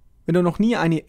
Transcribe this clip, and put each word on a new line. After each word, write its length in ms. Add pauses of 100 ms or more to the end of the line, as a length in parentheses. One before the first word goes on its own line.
(280)
Wenn 60
du 80
noch 160
nie 160
eine 340